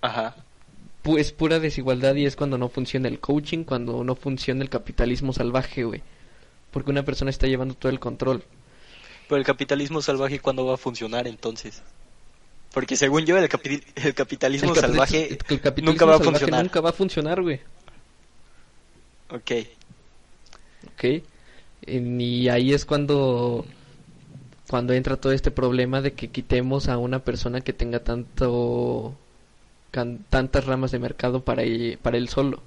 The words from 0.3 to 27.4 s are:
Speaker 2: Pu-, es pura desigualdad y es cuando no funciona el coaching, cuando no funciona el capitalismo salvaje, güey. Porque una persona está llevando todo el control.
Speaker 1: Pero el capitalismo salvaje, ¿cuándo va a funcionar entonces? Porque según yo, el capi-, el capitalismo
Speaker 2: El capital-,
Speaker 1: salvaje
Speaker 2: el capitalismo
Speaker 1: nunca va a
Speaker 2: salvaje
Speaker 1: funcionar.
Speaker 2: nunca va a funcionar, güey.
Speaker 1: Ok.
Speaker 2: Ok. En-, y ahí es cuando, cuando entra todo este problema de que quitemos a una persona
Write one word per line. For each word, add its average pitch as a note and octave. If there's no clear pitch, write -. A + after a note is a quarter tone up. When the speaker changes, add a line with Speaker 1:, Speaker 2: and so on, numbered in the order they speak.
Speaker 2:
Pu-, D#3
es D3
pura D#3+
desigualdad C3+
y D3
es C3+
cuando C#3
no B2
funciona C3
el A#2
coaching, D3+
cuando A#2+
no B2+
funciona C3+
el C3+
capitalismo B2+
salvaje, B2+
güey. A2
Porque C#3
una C#3
persona C3+
está C3+
llevando C3
todo C3
el C3
control. B2
Speaker 1:
Pero C#3+
el C3
capitalismo C#3+
salvaje, C3+
¿cuándo C3
va C3
a -
funcionar A#2+
entonces? A2+
Porque C3
según C#3+
yo, E3+
el F3
capi-, C#3+
el C#3
capitalismo C#3
Speaker 2:
El E3+
capital-, C3+
Speaker 1:
salvaje D3
Speaker 2:
el C#3+
capitalismo D#3
Speaker 1:
nunca E3
va D#3
a -
Speaker 2:
salvaje D3+
Speaker 1:
funcionar. B2+
Speaker 2:
nunca F3
va E3
a E3
funcionar, F3+
güey. D#3+
Speaker 1:
Ok. -
Speaker 2:
Ok. C#3+
En-, B2
y A#2+
ahí B2+
es C#3+
cuando, C3+
cuando B2
entra C3
todo C3+
este C3+
problema B2+
de C#3
que -
quitemos C3
a B2
una B2+
persona B2